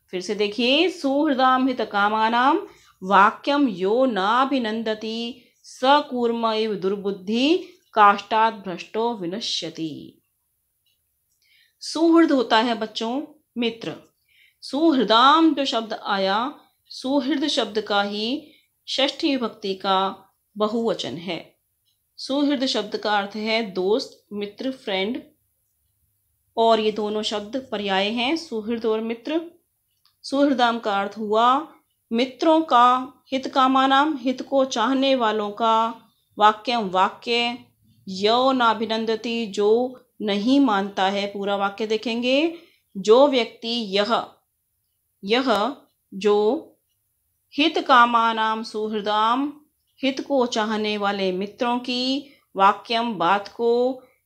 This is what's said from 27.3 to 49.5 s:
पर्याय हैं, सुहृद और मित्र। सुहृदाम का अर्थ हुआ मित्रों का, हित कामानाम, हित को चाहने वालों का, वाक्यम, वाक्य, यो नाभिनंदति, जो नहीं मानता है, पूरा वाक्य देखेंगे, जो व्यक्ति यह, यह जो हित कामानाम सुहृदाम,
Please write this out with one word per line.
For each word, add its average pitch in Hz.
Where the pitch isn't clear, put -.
पर्याय 202
हैं, 247
सुहृद 226
और 220
मित्र। 285
सुहृदाम 247
का 202
अर्थ 202
हुआ 233
मित्रों 311
का, 254
हित 269
कामानाम, 269
हित 254
को 269
चाहने 262
वालों 214
का, 226
वाक्यम, 214
वाक्य, 233
यो 226
नाभिनंदति, 226
जो 220
नहीं 214
मानता 202
है, 202
पूरा 202
वाक्य 196
देखेंगे, 247
जो 220
व्यक्ति 233
यह, 214
यह 233
जो 208
हित 330
कामानाम 226
सुहृदाम, 220